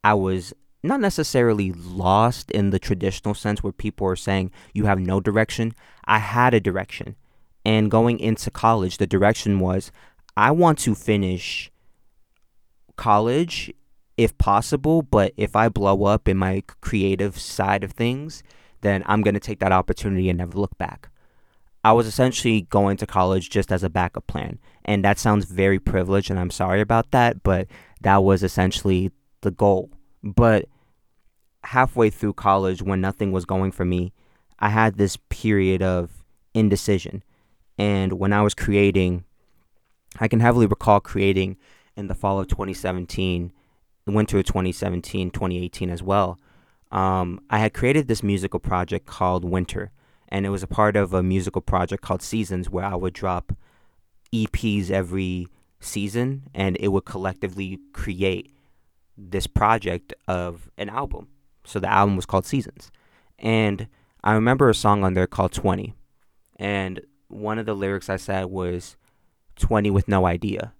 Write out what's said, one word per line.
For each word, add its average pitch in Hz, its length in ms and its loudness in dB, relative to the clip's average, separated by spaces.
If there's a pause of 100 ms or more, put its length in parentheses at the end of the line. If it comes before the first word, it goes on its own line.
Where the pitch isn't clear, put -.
I 107 120 4
was 95 380 -2 (300)
not 254 180 -2
necessarily 120 680 0
lost 92 800 0
in 98 200 2
the 95 100 0
traditional 98 540 -2
sense 104 280 -4
where 98 100 -4
people 101 360 -4
are 92 80 0
saying, 95 340 -2 (240)
"You 104 120 0
have 101 120 4
no 95 220 0
direction." 110 540 0 (320)
I 107 120 4
had 120 360 2
a 110 60 6
direction. 95 540 -6 (500)
And 107 240 4
going 113 300 2
into 110 320 -2
college, 110 460 0
the 98 100 0
direction 101 540 2
was, 92 320 -2 (440)
I 107 140 6
want 160 300 4
to 107 160 0
finish 95 720 -2 (1300)
college 117 760 0 (440)
if 113 220 2
possible, 147 640 2
but 101 340 2
if 101 180 -2
I 110 140 4
blow 98 360 2
up 104 240 2
in 95 80 2
my 95 280 -2 (160)
creative 98 580 0
side 98 460 -2
of - 80 -10
things, 131 500 -4 (380)
then 98 260 2
I'm 107 160 4
gonna 101 160 2
take 104 220 -8
that 95 120 2
opportunity 92 560 0
and 90 100 0
never 87 200 -6
look 101 180 -4
back. - 320 -10 (760)
I 110 80 8
was 117 140 6
essentially 117 560 2
going 98 360 2
to 107 80 -6
college 95 440 0
just - 220 0
as 90 100 0
a 92 80 -2
backup 87 360 -4
plan. 82 320 -8 (260)
And 101 200 0
that 101 140 4
sounds 104 280 2
very 95 320 2
privileged, 95 520 0
and 95 80 -2
I'm 90 120 -2
sorry 95 300 0
about 113 300 0
that, 120 320 2
but 95 240 2 (360)
that 98 200 6
was 95 200 4
essentially 92 680 0 (300)
the 101 100 -2
goal. 95 400 2 (320)
But 107 460 4 (960)
halfway 123 460 2
through 104 240 -4
college, 95 480 0
when 95 180 -2
nothing 98 320 -2
was 92 120 -2
going 95 280 -2
for - 120 -4
me, 90 280 -2 (480)
I 104 80 2
had 110 280 2
this 98 200 0 (120)
period 95 540 0
of 90 420 -2 (300)
indecision. 98 720 0 (540)
And 98 360 0
when 95 180 0
I 104 100 4
was 104 120 2
creating, 95 720 2 (960)
I 113 80 0
can 117 100 2
heavily 117 280 6
recall 101 340 2
creating 95 560 0 (400)
in 101 100 -10
the 95 80 -6
fall 98 240 -2
of 95 80 -4
twenty 95 280 -4
seventeen, 90 800 -4 (520)
the 101 80 -4
winter 107 260 0
of 95 60 0
twenty 92 280 -2
seventeen, 90 580 -6
twenty 90 320 -4
eighteen 90 280 -8
as 85 120 -8
well. 92 360 -2 (540)
Um, 92 480 0 (100)
I 107 80 0
had 110 160 0
created 139 320 0
this 117 160 -2
musical 101 380 -2
project 90 460 -4
called 90 380 -2
Winter, 92 460 -4 (420)
and 98 140 -4
it - 20 -4
was 98 160 -4
a - 20 -12 (140)
part 104 160 2
of 98 160 0
a 92 100 2
musical 92 380 -2
project 92 420 -2
called - 200 -6
Seasons, 92 480 -4
where 92 160 -6
I 98 100 -4
would 90 160 -4
drop 90 400 -6 (800)
E 110 140 -2
Ps 101 440 -4
every 92 560 -4 (320)
season, 120 640 -6 (100)
and 95 260 -2
it 101 80 -2
would 98 160 0
collectively 95 760 -8 (140)
create 92 580 -4 (640)
this 95 300 -6
project 104 680 -2 (120)
of 87 520 -6
an 101 100 -8
album. 123 400 -10 (360)
So - 140 -8
the 95 140 -4
album 101 240 4
was 90 80 -4
called 98 220 -2
Seasons. - 440 -6 (480)
And 110 500 0 (360)
I 104 80 2
remember 123 380 4
a 110 40 2
song 104 300 2
on 92 100 2
there 92 120 2
called 92 260 -2
Twenty. 98 420 -4 (640)
And 95 460 -6 (260)
one 104 300 -6
of 107 80 -6
the 107 80 -4
lyrics 98 340 -4
I 95 80 -4
said 95 300 -6
was, 90 500 -8 (600)
"Twenty 104 340 2
with 98 180 2
no 95 160 2
idea. 95 560 -4